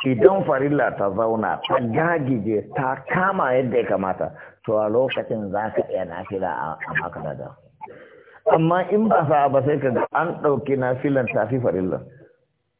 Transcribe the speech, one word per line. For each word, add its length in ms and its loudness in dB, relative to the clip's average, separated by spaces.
Idan 440 4
farilla 520 0
ta 160 0
zauna, 480 0
ta 200 -2
gagije, 920 0
ta 320 -4
kama 480 0
yadda 260 0
ya 60 2
kamata, 480 -2
to 100 -4
a 160 2
lokacin 640 -2
za 180 -2
ka 160 -2
iya 180 -4
nafila 440 -6
a, 200 -4
a 140 -10
maka 260 -6
lada. 280 -10
Amma 420 4
in 180 4
ba 220 4
sa 200 4
ba 140 4
sai 160 2
ka 120 0
ga 200 0
an 320 -2
ɗauki 340 2
nafilan 520 0
ta 180 0
fi 140 -2
farillan. 400 0